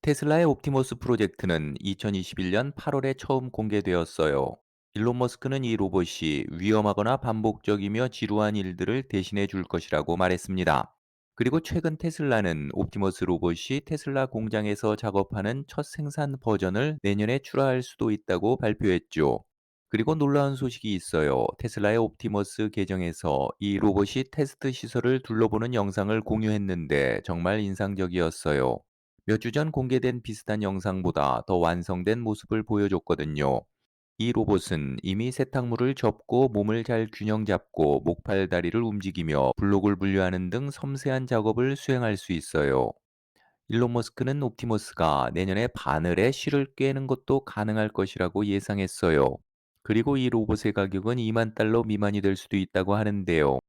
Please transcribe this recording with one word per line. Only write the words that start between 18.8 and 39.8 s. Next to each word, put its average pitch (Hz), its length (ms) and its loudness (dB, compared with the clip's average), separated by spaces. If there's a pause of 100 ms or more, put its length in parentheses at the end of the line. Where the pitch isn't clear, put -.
그리고 113 260 0
놀라운 143 420 2
소식이 120 380 -4
있어요. 73 520 0 (120)
테슬라의 107 400 0
옵티머스 107 720 -2
계정에서 85 760 -2 (120)
이 101 180 0
로봇이 101 520 2
테스트 139 420 -4
시설을 127 500 -2
둘러보는 113 520 0
영상을 104 460 0
공유했는데 92 1040 0
정말 87 360 0
인상적이었어요. 90 1160 0 (460)
몇 107 160 2
주 117 120 -6
전 156 200 0
공개된 123 500 0
비슷한 107 400 -6
영상보다 92 840 0
더 92 100 2
완성된 87 640 0
모습을 110 420 -2
보여줬거든요. 78 1000 0 (560)
이 113 140 0
로봇은 90 680 0
이미 110 300 -2
세탁물을 123 600 -2
접고 127 540 2
몸을 110 360 0
잘 113 280 0
균형 107 320 -2
잡고 80 600 2
목팔 95 440 0
다리를 87 320 0
움직이며 87 760 0
블록을 101 400 4